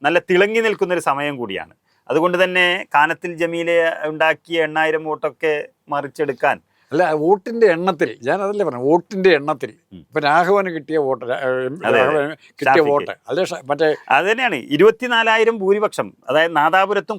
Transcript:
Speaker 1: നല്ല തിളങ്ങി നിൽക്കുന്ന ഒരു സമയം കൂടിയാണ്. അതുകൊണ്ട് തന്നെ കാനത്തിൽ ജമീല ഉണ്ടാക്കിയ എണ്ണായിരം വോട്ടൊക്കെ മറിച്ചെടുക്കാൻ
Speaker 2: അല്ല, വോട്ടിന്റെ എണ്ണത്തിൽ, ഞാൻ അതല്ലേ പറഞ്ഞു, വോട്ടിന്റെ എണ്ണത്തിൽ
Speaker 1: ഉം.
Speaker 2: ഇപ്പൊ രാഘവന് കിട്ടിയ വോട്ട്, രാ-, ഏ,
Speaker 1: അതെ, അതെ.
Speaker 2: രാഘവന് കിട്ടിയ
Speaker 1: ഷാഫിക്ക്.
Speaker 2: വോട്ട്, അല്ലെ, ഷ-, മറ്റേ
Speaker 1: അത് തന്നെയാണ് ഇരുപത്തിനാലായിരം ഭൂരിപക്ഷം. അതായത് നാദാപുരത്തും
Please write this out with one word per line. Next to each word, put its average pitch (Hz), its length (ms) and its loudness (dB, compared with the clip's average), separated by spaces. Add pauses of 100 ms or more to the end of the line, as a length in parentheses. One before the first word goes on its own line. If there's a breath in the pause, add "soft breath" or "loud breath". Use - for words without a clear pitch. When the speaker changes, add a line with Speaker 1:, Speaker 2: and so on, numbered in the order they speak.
Speaker 1:
നല്ല 165 100 2 (120)
തിളങ്ങി 208 380 2
നിൽക്കുന്ന 180 300 -2
ഒരു 147 120 -6
സമയം 143 320 -4
കൂടിയാണ്. 95 320 -10 (360)
അതുകൊണ്ട് 175 340 2
തന്നെ 180 220 2 (280)
കാനത്തിൽ 156 360 0 (100)
ജമീല 170 300 -2 (420)
ഉണ്ടാക്കിയ 160 560 0
എണ്ണായിരം 156 400 -2
വോട്ടൊക്കെ 151 460 -4 (400)
മറിച്ചെടുക്കാൻ 143 600 -2 (360)
Speaker 2:
അല്ല, 165 120 2 (180)
വോട്ടിന്റെ 214 520 2
എണ്ണത്തിൽ, 170 360 -2 (160)
ഞാൻ 160 180 0
അതല്ലേ 202 220 -2
പറഞ്ഞു, 123 240 -4
വോട്ടിന്റെ 185 480 2
എണ്ണത്തിൽ 139 320 -6 (240)
Speaker 1:
ഉം. 92 40 -18 (100)
Speaker 2:
ഇപ്പൊ 156 180 -4
രാഘവന് 180 500 2
കിട്ടിയ 156 300 -4
വോട്ട്, 127 240 -4
രാ-, 131 160 -4
ഏ, - 20 0
Speaker 1:
അതെ, 127 400 -4
അതെ. 117 100 2
Speaker 2:
രാഘവന് 143 320 0
കിട്ടിയ - 380 -14
Speaker 1:
ഷാഫിക്ക്. 147 220 6
Speaker 2:
വോട്ട്, 135 240 0 (140)
അല്ലെ, 147 220 -4
ഷ-, 170 100 -10 (100)
മറ്റേ 151 180 2 (280)
Speaker 1:
അത് 165 140 2
തന്നെയാണ് 226 280 -2 (180)
ഇരുപത്തിനാലായിരം 226 840 2
ഭൂരിപക്ഷം. 196 460 0 (200)
അതായത് 160 320 2
നാദാപുരത്തും 190 580 0